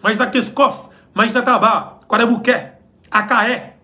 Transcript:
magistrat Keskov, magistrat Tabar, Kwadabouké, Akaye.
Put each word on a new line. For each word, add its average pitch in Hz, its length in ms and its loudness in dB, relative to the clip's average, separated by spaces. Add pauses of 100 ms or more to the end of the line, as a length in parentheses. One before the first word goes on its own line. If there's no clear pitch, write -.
magistrat 220 220 0
Keskov, - 640 -2 (240)
magistrat 233 280 0
Tabar, 220 640 0
Kwadabouké, 233 480 0 (560)
Akaye. 220 720 -2